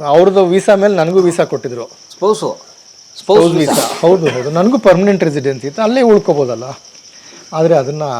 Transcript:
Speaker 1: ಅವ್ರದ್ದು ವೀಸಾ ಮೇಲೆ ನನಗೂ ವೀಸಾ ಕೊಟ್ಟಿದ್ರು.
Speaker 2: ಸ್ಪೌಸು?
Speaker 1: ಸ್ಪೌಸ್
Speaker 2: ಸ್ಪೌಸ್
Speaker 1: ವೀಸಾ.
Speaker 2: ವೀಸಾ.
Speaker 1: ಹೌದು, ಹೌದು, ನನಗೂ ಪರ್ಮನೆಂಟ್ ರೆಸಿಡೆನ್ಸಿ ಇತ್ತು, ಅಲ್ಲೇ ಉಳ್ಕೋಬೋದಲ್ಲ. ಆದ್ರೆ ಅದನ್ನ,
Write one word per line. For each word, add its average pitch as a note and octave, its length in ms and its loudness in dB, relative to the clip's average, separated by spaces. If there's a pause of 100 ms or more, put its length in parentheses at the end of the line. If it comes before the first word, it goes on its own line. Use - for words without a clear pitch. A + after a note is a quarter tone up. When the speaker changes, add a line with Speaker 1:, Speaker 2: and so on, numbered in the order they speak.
Speaker 1:
ಅವ್ರದ್ದು F#3 400 4
ವೀಸಾ F#3 300 2
ಮೇಲೆ G3 200 0
ನನಗೂ F3 240 0
ವೀಸಾ E3+ 260 0
ಕೊಟ್ಟಿದ್ರು. A#2+ 440 -10 (220)
Speaker 2:
ಸ್ಪೌಸು? F#3 460 -4 (640)
Speaker 1:
ಸ್ಪೌಸ್ - 220 2
Speaker 2:
ಸ್ಪೌಸ್ E3 120 2
Speaker 1:
ವೀಸಾ. D3+ 180 0
Speaker 2:
ವೀಸಾ. A#2 280 -4
Speaker 1:
ಹೌದು, E3 280 2
ಹೌದು, B2+ 240 -4
ನನಗೂ G3 260 0
ಪರ್ಮನೆಂಟ್ F#3+ 460 2
ರೆಸಿಡೆನ್ಸಿ C#3 440 -4
ಇತ್ತು, D3 140 -8
ಅಲ್ಲೇ A#3 200 0
ಉಳ್ಕೋಬೋದಲ್ಲ. D3 600 0 (920)
ಆದ್ರೆ E3 220 2
ಅದನ್ನ, D3 280 -2 (160)